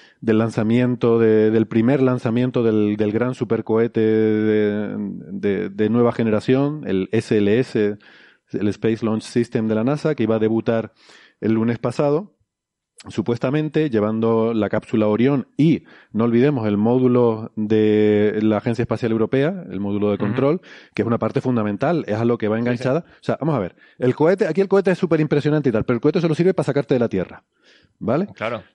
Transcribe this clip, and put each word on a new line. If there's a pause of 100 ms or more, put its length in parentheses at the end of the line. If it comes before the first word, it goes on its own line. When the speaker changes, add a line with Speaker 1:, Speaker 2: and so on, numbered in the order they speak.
(200)
Speaker 1:
del
lanzamiento,
de,
del
primer
lanzamiento
del,
del
gran
supercohete
de,
de,
de
nueva
generación,
el
S
L
S, (560)
el
Space
Launch
System
de
la
nasa,
que
iba
a
debutar (480)
el
lunes
pasado, (760)
supuestamente
llevando
la
cápsula
Orión
y, (280)
no
olvidemos,
el
módulo
de
la
Agencia
Espacial
Europea,
el
módulo
de
Speaker 2:
Ujú.
Speaker 1:
control, (340)
que
es
una
parte
fundamental,
es
a
lo
que
va
Speaker 2:
Sí,
sí.
Speaker 1:
enganchada.
O
sea,
vamos
a
ver, (220)
el
cohete,
aquí
el
cohete
es
súper
impresionante
y
tal,
pero
el
cohete
solo
sirve
para
sacarte
de
la
Tierra, (540)
¿vale?
Speaker 2:
Claro. (120)